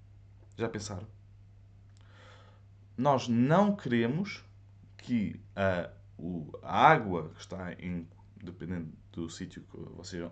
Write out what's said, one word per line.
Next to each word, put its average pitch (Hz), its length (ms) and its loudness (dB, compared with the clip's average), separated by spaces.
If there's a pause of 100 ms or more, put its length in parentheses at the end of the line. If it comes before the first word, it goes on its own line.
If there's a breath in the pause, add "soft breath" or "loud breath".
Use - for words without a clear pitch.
(560)
Já 110 120 -2
pensaram? 101 400 -8 (1900 loud breath)
Nós 127 300 2
não 151 480 6
queremos 131 680 0 (520)
que 113 440 -2 (160)
a, 95 340 0 (260)
o, 80 360 -6 (100)
a 110 260 6
água 101 460 4
que - 60 -18
está 92 320 -10
em, 87 340 -8 (300)
dependendo 85 560 -8 (180)
do 85 180 -6
sítio - 340 -10
que - 140 -18 (200)
vocês, 87 360 -8